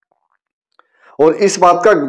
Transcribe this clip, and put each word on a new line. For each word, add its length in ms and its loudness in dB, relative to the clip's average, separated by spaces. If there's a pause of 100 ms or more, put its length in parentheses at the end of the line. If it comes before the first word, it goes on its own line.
(1200)
और 180 2
इस 240 -2
बात 240 2
का 80 2 (160)